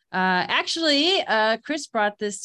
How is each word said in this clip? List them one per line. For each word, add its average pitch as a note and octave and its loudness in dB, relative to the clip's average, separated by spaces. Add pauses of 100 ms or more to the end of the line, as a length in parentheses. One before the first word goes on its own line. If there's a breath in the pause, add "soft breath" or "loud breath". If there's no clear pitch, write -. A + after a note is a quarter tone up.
(120)
Uh, F#3 2
actually, E4 2
uh, A3 0
Chris D4 -6
brought G#3 -2
this G#3 -6